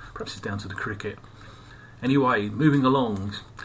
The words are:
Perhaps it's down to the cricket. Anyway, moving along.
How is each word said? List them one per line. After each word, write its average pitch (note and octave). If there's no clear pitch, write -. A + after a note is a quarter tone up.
Perhaps -
it's -
down G2+
to G2
the F#2
cricket. G#2
Anyway, B2
moving C#3
along. A2